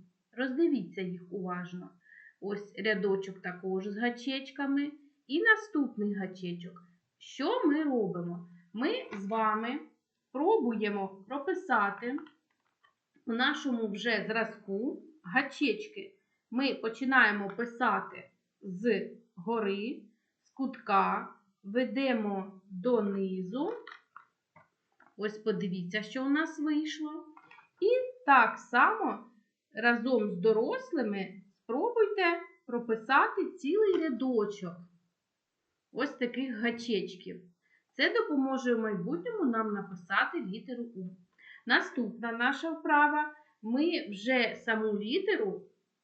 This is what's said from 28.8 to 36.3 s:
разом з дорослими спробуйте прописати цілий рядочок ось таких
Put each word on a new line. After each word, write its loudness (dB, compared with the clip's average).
разом 2
з -6
дорослими 0
спробуйте 2
прописати 2
цілий 2
рядочок 0
ось -2
таких -4